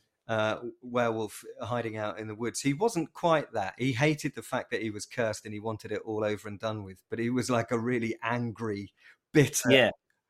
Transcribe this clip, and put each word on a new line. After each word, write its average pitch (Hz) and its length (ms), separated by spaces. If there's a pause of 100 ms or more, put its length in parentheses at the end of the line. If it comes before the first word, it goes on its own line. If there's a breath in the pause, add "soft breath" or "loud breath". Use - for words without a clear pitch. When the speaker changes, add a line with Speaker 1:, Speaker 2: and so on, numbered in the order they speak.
(280)
Speaker 1:
uh, 110 340 (200)
werewolf 117 640 (180)
hiding 113 360
out 107 220
in 110 80
the 107 80
woods, 113 260
he 139 120
wasn't 170 400
quite 160 400
that. 98 240
He 127 160
hated 151 420
the 117 60
fact - 300
that 110 100
he 110 80
was 104 160
cursed 113 400
and 107 80
he 104 60
wanted 107 320
it 104 120
all 107 200
over 107 240
and 101 120
done 107 240
with, 95 260
but 113 100
he 117 100
was, 123 200
like, 117 220
a 117 80
really 117 440
angry, 113 720 (400 soft breath)
bitter, 139 380
Speaker 2:
Yeah. 120 200 (380)